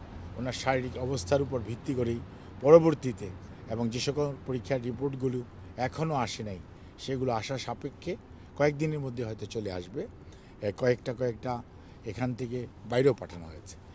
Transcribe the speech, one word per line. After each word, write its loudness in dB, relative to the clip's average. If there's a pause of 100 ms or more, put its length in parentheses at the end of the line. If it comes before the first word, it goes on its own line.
(380)
ওনার -2
শারীরিক 0
অবস্থার 2
উপর 0
ভিত্তি -4
করেই 0 (420)
পরবর্তীতে 10 (400)
এবং 0
যে -2
সকল 0 (120)
পরীক্ষার -2
রিপোর্টগুলো -2 (360)
এখনও 0
আসে -2
নাই, -8 (400)
সেগুলো 0
আসা -2
সাপেক্ষে -6 (420)
কয়েকদিনের 2
মধ্যে -4
হয়তো -8
চলে -4
আসবে। -6 (540)
এ, 0
কয়েকটা, 2
কয়েকটা -4 (420)
এখান -2
থেকে -6 (180)
বাইরেও 6
পাঠানো -8
হয়েছে, -14 (200)